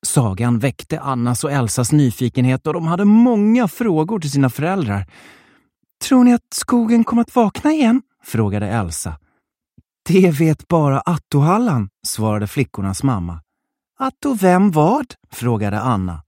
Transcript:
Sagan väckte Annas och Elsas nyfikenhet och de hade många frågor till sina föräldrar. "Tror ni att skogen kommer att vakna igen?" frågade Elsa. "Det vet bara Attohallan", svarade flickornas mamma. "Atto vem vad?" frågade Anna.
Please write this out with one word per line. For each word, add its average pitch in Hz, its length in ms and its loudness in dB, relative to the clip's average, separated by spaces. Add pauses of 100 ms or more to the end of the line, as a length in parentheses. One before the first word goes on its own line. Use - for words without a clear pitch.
Sagan 117 540 0
väckte - 400 -6
Annas 120 440 -4
och 147 80 -4
Elsas 123 400 -2
nyfikenhet 127 760 0
och 156 60 -4
de 165 140 -4
hade 175 180 0
många 226 600 4
frågor 185 520 -2
till 151 120 -6
sina 139 180 2
föräldrar. 139 640 -4 (920)
"Tror 254 200 4
ni 247 100 6
att - 200 -4
skogen 233 500 0
kommer 233 180 0
att - 140 -4
vakna 240 360 0
igen?" 262 300 2 (220)
frågade 104 440 -2
Elsa. 85 520 -6 (920)
"Det 185 220 6
vet 156 360 0
bara 147 320 2
Attohallan", 156 880 0 (180)
svarade 107 400 -2
flickornas 98 560 -4
mamma. 87 380 -4 (580)
"Atto 269 340 -4
vem 190 380 4
vad?" 180 420 0 (180)
frågade 104 480 -4
Anna. 92 480 -4